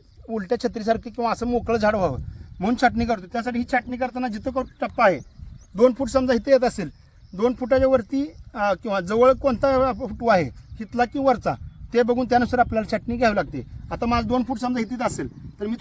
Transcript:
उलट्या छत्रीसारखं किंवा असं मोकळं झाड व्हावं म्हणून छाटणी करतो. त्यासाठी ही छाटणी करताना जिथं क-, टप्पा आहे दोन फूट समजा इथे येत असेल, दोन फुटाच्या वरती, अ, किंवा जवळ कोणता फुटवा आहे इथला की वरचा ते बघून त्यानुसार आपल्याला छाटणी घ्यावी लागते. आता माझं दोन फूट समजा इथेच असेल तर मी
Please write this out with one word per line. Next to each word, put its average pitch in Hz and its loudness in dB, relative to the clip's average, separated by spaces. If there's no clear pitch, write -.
उलट्या 220 -2
छत्रीसारखं 226 -2
किंवा 226 -2
असं 226 -4
मोकळं 233 0
झाड 214 2
व्हावं 160 0
म्हणून 220 0
छाटणी 233 2
करतो. 202 -2
त्यासाठी 240 -4
ही 240 -2
छाटणी 247 -2
करताना 254 -4
जिथं 220 -6
क-, 262 -4
टप्पा - 0
आहे 175 4
दोन 240 6
फूट 247 -4
समजा 262 2
इथे 233 0
येत 254 6
असेल, 208 0
दोन 226 0
फुटाच्या 262 2
वरती, 262 0
अ, 277 0
किंवा 208 -4
जवळ 220 4
कोणता 262 2
फुटवा 220 0
आहे 160 4
इथला 233 -2
की 277 -4
वरचा 240 2
ते 240 4
बघून 240 0
त्यानुसार 247 2
आपल्याला 220 0
छाटणी 233 -4
घ्यावी 233 2
लागते. 143 -4
आता 175 -4
माझं 233 0
दोन 247 2
फूट 240 -6
समजा 247 -2
इथेच 226 -6
असेल - -6
तर 208 -4
मी 226 -4